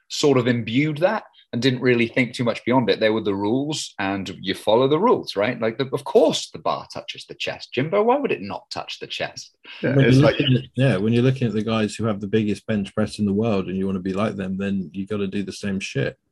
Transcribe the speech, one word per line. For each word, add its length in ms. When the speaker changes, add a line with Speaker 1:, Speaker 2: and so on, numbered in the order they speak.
Speaker 1:
sort 300
of 80
imbued 520
that 260
and 100
didn't 180
really 260
think 280
too 100
much 200
beyond 260
it. 100
They 80
were 140
the 120
rules 640
and 420
you 140
follow 320
the 120
rules, 360
right? 240
Like, 200
the, 140
of 120
course 460
the 80
bar 340
touches 320
the 100
chest, 380
Jimbo. 300
Why 160
would 140
it 100
not 280
touch 280
the 80
chest? 500
Speaker 2:
Yeah, 140
Speaker 3:
When 80
Speaker 2:
it's 120
Speaker 3:
you're 100
Speaker 2:
like 120
Speaker 3:
looking 200
at, 60
yeah, 220
when 160
you're 80
looking 260
at 60
the 80
guys 320
who 100
have 160
the 80
biggest 380
bench 280
press 240
in 60
the 80
world 340
and 100
you 100
wanna 140
be 120
like 240
them, 220
then 340
you 140
gotta 200
do 160
the 100
same 280
shit, 380